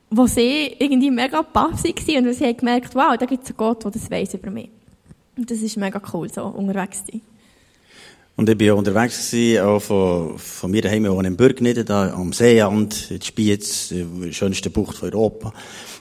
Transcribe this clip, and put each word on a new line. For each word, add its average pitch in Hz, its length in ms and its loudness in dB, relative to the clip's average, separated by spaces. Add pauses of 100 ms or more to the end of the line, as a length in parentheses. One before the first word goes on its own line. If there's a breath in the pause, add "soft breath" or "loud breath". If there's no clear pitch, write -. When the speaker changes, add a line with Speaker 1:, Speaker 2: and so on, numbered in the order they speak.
Speaker 1:
wo 233 180 4
sie 262 520 0
irgendwie 277 320 4
mega 254 300 0
baff 320 420 0
waren 294 440 0
und 240 60 0
sie 247 120 0
haben 240 120 2
gemerkt, 247 360 0
"Wow, 262 240 4
da 254 80 -2
gibt's 254 240 -4
einen - 80 -12
Gott, 220 280 -2
der 202 60 -4
das - 200 -8
weiss 180 220 -4
über 190 180 -10
mich." 220 180 -12 (680)
Und 240 120 -6
das 226 100 -4
ist 214 180 -4
mega 196 240 -4 (120)
cool, 175 160 -6
so - 140 -10
unterwegs 196 600 -4
zu - 80 -16
sein. 220 80 -10 (1160 soft breath)
Speaker 2:
Und 110 120 4
ich 110 80 4
bin 104 100 4
ja 104 60 6
unterwegs 104 580 0
gewesen, 117 320 4
auch 104 160 4
von, 92 580 0
von - 340 -8
mir 110 100 2
daheim, 107 240 2
wo 95 160 2
ich 92 60 0
in 90 100 -4
Bürgniden, 120 480 4
da 101 280 0
am 90 200 -6
Seeland, 107 760 4
in 95 100 -8
Spiez, - 680 -2
in 90 320 -8
der 85 100 -8
schönsten 98 400 -2
Bucht - 240 -4
von 90 160 -8
Europa. 107 400 0 (480 loud breath)